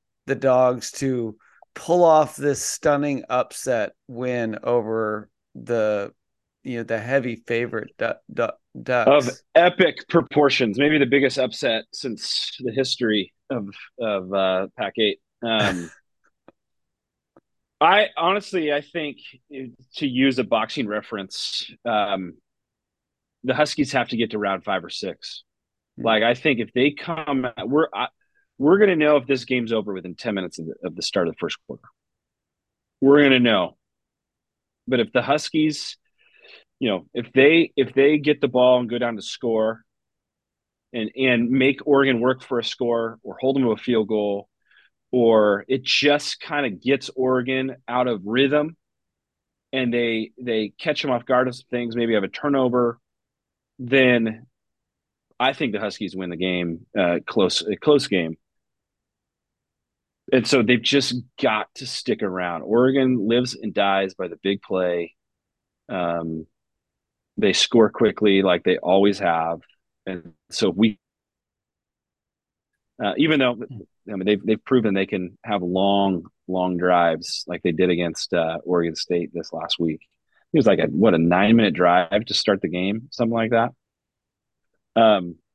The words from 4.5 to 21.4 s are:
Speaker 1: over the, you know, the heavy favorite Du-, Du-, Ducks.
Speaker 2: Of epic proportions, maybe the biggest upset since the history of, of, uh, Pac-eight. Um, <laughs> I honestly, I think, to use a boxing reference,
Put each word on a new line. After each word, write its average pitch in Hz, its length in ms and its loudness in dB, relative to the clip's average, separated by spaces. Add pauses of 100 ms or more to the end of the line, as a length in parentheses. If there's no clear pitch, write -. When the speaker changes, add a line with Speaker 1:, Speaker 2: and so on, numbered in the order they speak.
Speaker 1:
over 110 640 -2 (240)
the, 107 580 -2 (520)
you 127 140 -8
know, 117 60 -6
the 113 140 -4
heavy 120 380 -2
favorite 117 640 -6
Du-, 117 180 -4 (160)
Du-, 117 200 -4 (280)
Ducks. 123 460 2
Speaker 2:
Of 120 80 -8 (180)
epic 170 440 4 (120)
proportions, 135 720 2
maybe 151 180 4
the 143 80 4
biggest 135 320 2
upset 120 460 -2 (100)
since - 640 -8
the 127 120 -6
history 113 600 -2 (200)
of, 110 180 -6 (320)
of, 98 320 -4
uh, 95 420 0
Pac-eight. 104 440 -2 (240)
Um, 101 520 -2
<laughs> - 60 -20 (1800)
I 190 260 4 (100)
honestly, 175 560 -2
I 147 80 -2
think, 151 360 -10 (800)
to 151 100 -4
use 131 320 2
a 127 40 0
boxing 110 440 -4
reference, - 800 -10 (140)